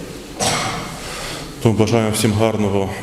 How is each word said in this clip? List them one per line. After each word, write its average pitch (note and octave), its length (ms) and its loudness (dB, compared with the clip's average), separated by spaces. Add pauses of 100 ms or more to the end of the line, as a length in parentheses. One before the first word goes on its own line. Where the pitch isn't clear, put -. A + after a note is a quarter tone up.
(1600)
Тому G#2+ 160 4
бажаємо A2 320 4
всім A2 220 2
гарного, G2+ 580 2 (120)